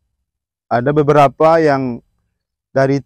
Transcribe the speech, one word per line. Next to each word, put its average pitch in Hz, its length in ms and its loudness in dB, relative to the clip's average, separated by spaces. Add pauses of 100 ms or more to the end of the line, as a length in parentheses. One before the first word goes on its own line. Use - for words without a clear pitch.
(680)
Ada 120 240 -2
beberapa 151 720 2
yang 135 420 -2 (720)
dari 135 300 0